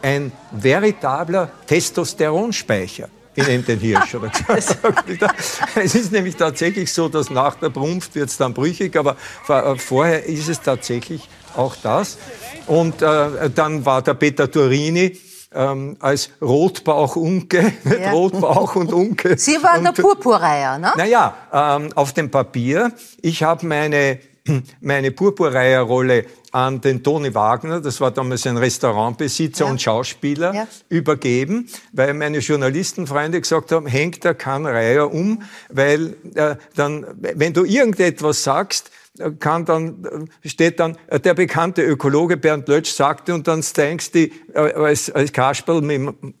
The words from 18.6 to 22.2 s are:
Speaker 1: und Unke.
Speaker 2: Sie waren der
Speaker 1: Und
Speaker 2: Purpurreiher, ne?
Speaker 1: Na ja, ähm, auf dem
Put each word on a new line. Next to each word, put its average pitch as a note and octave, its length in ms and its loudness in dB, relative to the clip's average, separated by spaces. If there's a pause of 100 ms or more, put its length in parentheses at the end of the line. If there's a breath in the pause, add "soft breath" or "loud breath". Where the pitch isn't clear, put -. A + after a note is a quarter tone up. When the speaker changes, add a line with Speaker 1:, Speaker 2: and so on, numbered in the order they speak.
Speaker 1:
und F3 160 0
Unke. F3+ 460 2
Speaker 2:
Sie D4+ 240 0
waren E4+ 220 4
der F3 80 4
Speaker 1:
Und - 100 -2
Speaker 2:
Purpurreiher, E3+ 760 2
ne? G3+ 180 0
Speaker 1:
Na F3 80 2
ja, G#3+ 320 4 (160)
ähm, D3 420 2
auf - 180 2
dem D3+ 180 -2